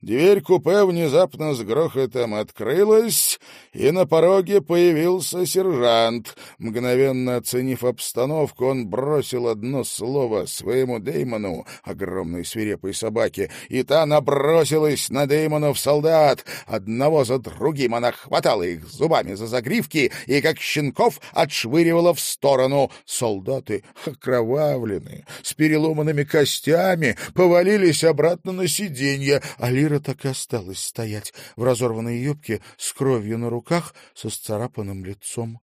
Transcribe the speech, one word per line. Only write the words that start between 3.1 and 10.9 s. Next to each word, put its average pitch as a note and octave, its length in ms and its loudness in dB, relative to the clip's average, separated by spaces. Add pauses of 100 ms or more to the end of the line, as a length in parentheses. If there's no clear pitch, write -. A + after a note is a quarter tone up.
и C3 160 2
на F3+ 160 4
пороге F3+ 560 4
появился F3 840 2
сержант. A#2+ 920 2 (180)
Мгновенно B2 800 0
оценив B2 480 -4
обстановку, B2+ 800 -2
он B2+ 240 -2
бросил B2+ 580 -2
одно A#2 380 -4
слово A#2 640 -2
своему B2 540 -2